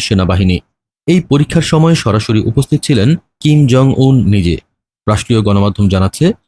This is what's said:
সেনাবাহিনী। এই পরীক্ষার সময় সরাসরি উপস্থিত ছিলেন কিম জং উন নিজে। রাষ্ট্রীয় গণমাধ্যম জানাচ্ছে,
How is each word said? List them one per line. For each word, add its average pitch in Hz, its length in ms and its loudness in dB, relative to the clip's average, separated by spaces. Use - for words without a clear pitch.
সেনাবাহিনী। 92 520 0
এই 180 120 2
পরীক্ষার 151 400 0
সময় 160 320 2
সরাসরি 107 360 -2
উপস্থিত 139 380 -2
ছিলেন 113 220 0
কিম 151 180 2
জং 131 120 4
উন 135 100 4
নিজে। 87 220 0
রাষ্ট্রীয় 107 400 -2
গণমাধ্যম 101 460 0
জানাচ্ছে, 95 320 -2